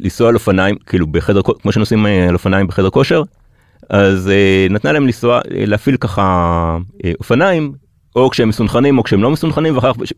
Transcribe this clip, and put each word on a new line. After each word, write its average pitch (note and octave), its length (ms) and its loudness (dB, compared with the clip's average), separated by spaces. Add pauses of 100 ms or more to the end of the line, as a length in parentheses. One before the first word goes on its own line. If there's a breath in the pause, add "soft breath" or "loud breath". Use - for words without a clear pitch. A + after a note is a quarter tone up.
לנסוע A2+ 260 0
על A#2 60 4
אופניים, G2 420 0 (100)
כאילו F2 200 -2
בחדר E2+ 360 0
כ-, - 200 -2
כמו G2+ 100 -2
שנוסעים, G#2+ 340 0
אה, F#2+ 220 2
על F2 60 2
אופניים F#2+ 320 0
בחדר F#2+ 240 -2
כושר, D3+ 320 0 (680)
אז, G2 380 2
אה, F#2+ 420 4
נתנה G#2 220 0
להם D3+ 140 2
לנסוע, A#2+ 300 0
אה, A#2+ 40 2 (260)
להפעיל G#2 300 0
ככה, G2+ 260 -4 (800)
אה, F2 140 -2
אופניים, D#3 540 0 (440)
או - 140 4
כשהם A#2+ 180 0
מסונכרנים A#2+ 500 0
או A#2 40 2
כשהם G2+ 200 0
לא B2 80 2
מסונכרנים, D#3 460 -2
ואחר B2 160 0
כך A#2 60 -6 (180)